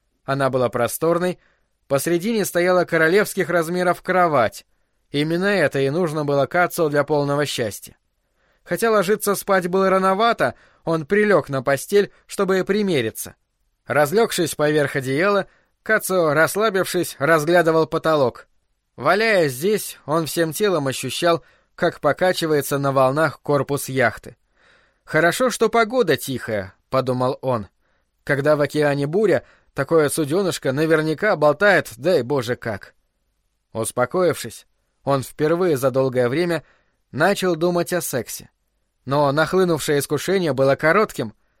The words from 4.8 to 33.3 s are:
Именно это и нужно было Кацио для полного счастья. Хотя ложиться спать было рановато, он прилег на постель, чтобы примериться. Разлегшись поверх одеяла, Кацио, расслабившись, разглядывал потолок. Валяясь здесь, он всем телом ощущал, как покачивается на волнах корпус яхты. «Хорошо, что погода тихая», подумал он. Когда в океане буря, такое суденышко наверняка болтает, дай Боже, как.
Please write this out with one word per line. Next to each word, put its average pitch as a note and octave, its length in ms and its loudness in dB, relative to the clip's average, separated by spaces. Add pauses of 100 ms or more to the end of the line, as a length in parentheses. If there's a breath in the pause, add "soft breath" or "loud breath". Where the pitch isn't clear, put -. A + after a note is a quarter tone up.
Именно D#3+ 360 -2
это F#3+ 320 0
и C3+ 100 2
нужно D#3 360 -2
было C#3 220 2
Кацио E3+ 420 0
для C#3+ 160 0
полного C#3+ 420 0
счастья. - 500 -8 (680)
Хотя A3 260 -2
ложиться G3+ 440 2
спать F#3 340 0
было F#3+ 200 2
рановато, F#3+ 640 2 (300 soft breath)
он D#3+ 220 -2
прилег G3+ 420 2
на C3+ 140 -4
постель, C#3 500 0 (140 soft breath)
чтобы F#3+ 380 -2
примериться. F3+ 720 -2 (500)
Разлегшись D3+ 680 0
поверх D3+ 420 0
одеяла, D#3 500 0 (360 soft breath)
Кацио, F#3 520 0
расслабившись, F3+ 880 0
разглядывал D#3+ 640 2
потолок. D3+ 640 -2 (480)
Валяясь F3+ 560 2
здесь, F3 520 -4
он D#3+ 220 -2
всем D#3+ 260 -2
телом E3+ 360 -2
ощущал, D3+ 560 -2 (320 soft breath)
как E3+ 240 -2
покачивается D3+ 800 0
на C#3 120 -2
волнах C3+ 500 0
корпус C#3+ 480 -2
яхты. B2+ 480 -2 (680 soft breath)
«Хорошо, E3+ 460 0
что A3 180 0
погода A3+ 480 0
тихая», A2 600 -6 (200)
подумал B2+ 460 -2
он. A#2+ 260 -4 (560)
Когда D3 320 2
в C#3+ 40 2
океане C#3+ 460 0
буря, E3+ 380 2 (320 soft breath)
такое D3 320 2
суденышко D#3 640 -2
наверняка D#3+ 640 0
болтает, D3+ 640 2
дай D3+ 240 2
Боже, A#2+ 340 -2
как. - 380 -10 (800)